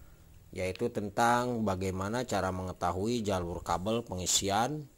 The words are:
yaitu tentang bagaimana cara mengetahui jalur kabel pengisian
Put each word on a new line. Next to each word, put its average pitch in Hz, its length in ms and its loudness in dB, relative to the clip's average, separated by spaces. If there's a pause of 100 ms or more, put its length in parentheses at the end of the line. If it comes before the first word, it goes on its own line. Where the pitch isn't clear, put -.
(520)
yaitu 92 400 -2
tentang 117 720 2
bagaimana 95 640 0
cara 92 240 2
mengetahui 92 720 -2
jalur 87 400 -2
kabel 104 400 0
pengisian 104 800 0 (120)